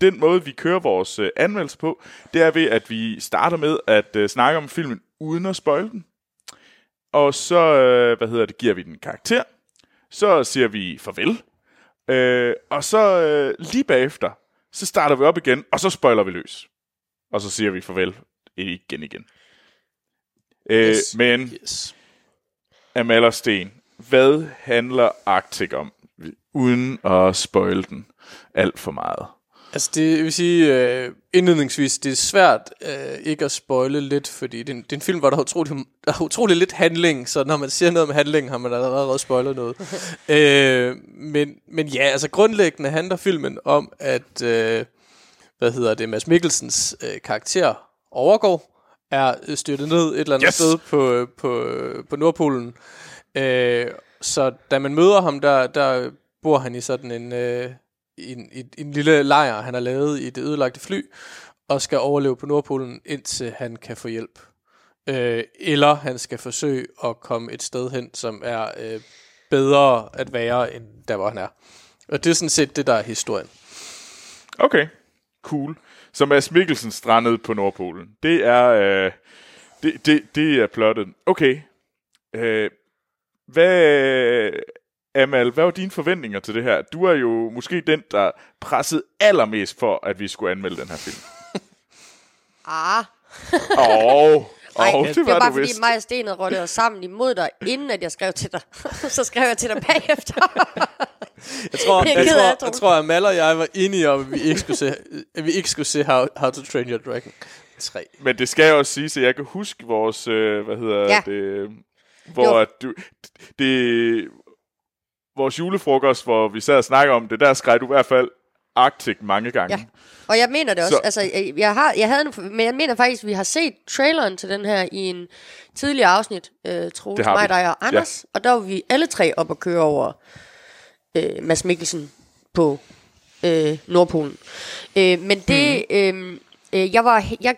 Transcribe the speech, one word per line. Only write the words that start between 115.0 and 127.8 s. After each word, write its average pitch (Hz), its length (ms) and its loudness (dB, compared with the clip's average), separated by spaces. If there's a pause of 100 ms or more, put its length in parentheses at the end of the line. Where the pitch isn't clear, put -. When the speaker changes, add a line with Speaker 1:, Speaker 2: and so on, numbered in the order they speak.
Speaker 1:
vores 135 220 -2
julefrokost, 139 640 2
hvor 110 260 2
vi 107 100 -10
sad 143 160 2
og 123 80 4
snakkede 135 320 4
om 117 120 -2
det, 110 120 -6
der 143 140 6
skreg 120 260 2
du 131 60 -8
i - 20 -6
hvert 131 180 4
fald 127 220 2 (480)
Arctic 123 460 2
mange 104 300 -2
gange. 101 260 -2
Speaker 3:
Ja. 110 60 -16 (440)
Og 220 100 2
jeg 240 120 4
mener 277 240 -2
det 175 100 -2
også. 175 120 2
Speaker 1:
Så - 80 2
Speaker 3:
Altså, 208 180 -2
jeg, 196 360 -4
jeg 208 160 2
har, 269 240 2
jeg 214 120 2
havde 277 120 2 (160)
en, 196 200 -12
men 226 80 0
jeg 240 100 -2
mener 277 200 -2
faktisk, 247 280 0
at 208 40 -12
vi 208 60 -4
har 285 100 -4
set 311 300 -2 (140)
traileren 269 500 0
til 190 120 -12
den 202 160 -6
her 202 160 0 (100)
i 190 60 -12
en 180 300 -8 (480)
tidligere 269 340 2
afsnit, 196 420 0 (160)
øh, 170 240 -6
Troels, 202 260 -12
Speaker 1:
Det 220 80 -2
har 208 80 4
Speaker 3:
mig, 208 100 4
Speaker 1:
vi. 202 40 2
Speaker 3:
dig 180 220 0
og 160 120 -4